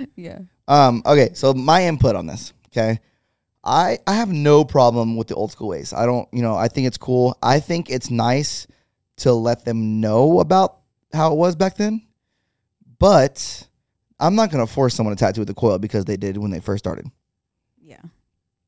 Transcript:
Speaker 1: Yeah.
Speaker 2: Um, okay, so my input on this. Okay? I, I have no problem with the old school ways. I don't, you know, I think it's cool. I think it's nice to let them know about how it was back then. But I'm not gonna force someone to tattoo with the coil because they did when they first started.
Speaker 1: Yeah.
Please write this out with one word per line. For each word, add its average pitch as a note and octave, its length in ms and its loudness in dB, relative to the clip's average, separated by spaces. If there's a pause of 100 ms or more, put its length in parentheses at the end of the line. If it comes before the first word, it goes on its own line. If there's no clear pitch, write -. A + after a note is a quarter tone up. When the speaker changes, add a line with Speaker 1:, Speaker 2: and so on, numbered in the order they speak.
(160)
Speaker 1:
Yeah. E3+ 240 -16 (260)
Speaker 2:
Um, C3+ 400 4
okay, C#3 280 4
so C3+ 200 0
my D#3 320 2
input C3+ 300 0
on F2 100 -8
this. - 260 -14 (200)
Okay? A2+ 260 -2 (640)
I, E3+ 420 0
I G3 80 0
have A3 160 -2
no D3 340 4
problem A#2 520 2
with A2+ 120 -6
the F#2+ 60 -6
old G#2 180 -6
school - 160 -10
ways. D#2+ 240 -10
I A2+ 140 -2
don't, B2 260 -4
you A#2+ 100 -4
know, A2+ 140 -2
I A2 120 -2
think B2+ 180 -4
it's B2 120 -4
cool. B2+ 440 0
I C3+ 180 2
think E3+ 300 -6
it's B2+ 200 -6
nice B2 560 -2 (520)
to C3 140 2
let A#2 320 -2
them A2 360 -4
know B2+ 400 4
about F#3 380 2 (340)
how D#3 200 0
it D3+ 40 -2
was E3+ 200 0
back F#3+ 200 -2
then. G#3+ 300 -4 (920)
But E3 680 2 (520)
I'm E3+ 160 2
not A3 160 2
gonna C3 160 -2
force B2+ 280 0
someone G#2+ 200 -2
to F#2+ 80 -10
tattoo G#2 180 0
with G2+ 80 -6
the G2+ 60 -8
coil G#2 240 0
because G2+ 260 -4
they G#2 120 -6
did G2 200 -6
when G#2 140 -6
they F2 100 -8
first - 240 -6
started. - 220 -8 (760)
Speaker 1:
Yeah. D#3+ 180 -20 (680)